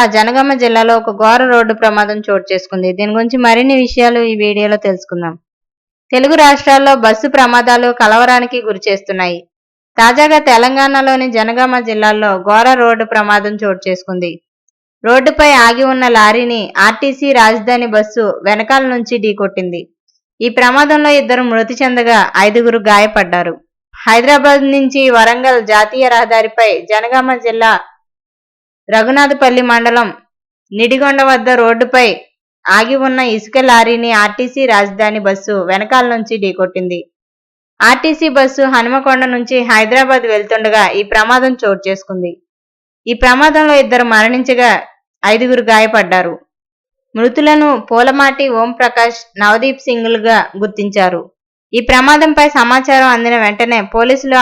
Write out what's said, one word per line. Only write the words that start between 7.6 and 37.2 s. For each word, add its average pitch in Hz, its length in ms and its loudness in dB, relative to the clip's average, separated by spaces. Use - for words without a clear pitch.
కలవరానికి 247 680 2
గురి 196 220 -6
చేస్తున్నాయి. 185 500 -4
తాజాగా 294 380 4
తెలంగాణలోని 269 760 0
జనగామ 247 500 0
జిల్లాలో 214 420 0
ఘోర 226 180 4
రోడ్డు 226 320 0
ప్రమాదం 208 500 0
చోటు 190 240 -4
చేసుకుంది. 180 440 -6
రోడ్డుపై 269 460 2
ఆగి 240 180 0
ఉన్న 254 100 -2
లారీని 226 440 0
ఆర్టీసీ 269 440 -2
రాజధాని 226 560 0
బస్సు 214 300 -2
వెనకాల 220 360 0
నుంచి 240 220 -4
ఢీకొట్టింది. 190 560 -6
ఈ 233 100 -2
ప్రమాదంలో 294 600 2
ఇద్దరు 247 300 -2
మృతి 226 320 -2
చెందగా 240 380 0
ఐదుగురు 233 340 0
గాయపడ్డారు. 190 640 0
హైదరాబాద్ 277 680 2
నుంచి 269 260 0
వరంగల్ 240 440 2
జాతీయ 214 420 2
రహదారిపై 226 560 2
జనగామ 247 440 0
జిల్లా 226 280 0
రఘునాథపల్లి 262 840 0
మండలం 233 380 0
నిడిగొండ 269 560 0
వద్ద 254 220 0
రోడ్డుపై 240 460 2
ఆగి 233 200 0
ఉన్న 262 140 -2
ఇసుక 220 240 -4
లారీని 233 420 2
ఆర్టీసీ 247 400 -4
రాజధాని 208 540 -2
బస్సు 196 300 -4
వెనకాల 214 440 0
నుంచి 226 300 -6
ఢీకొట్టింది. 185 540 -6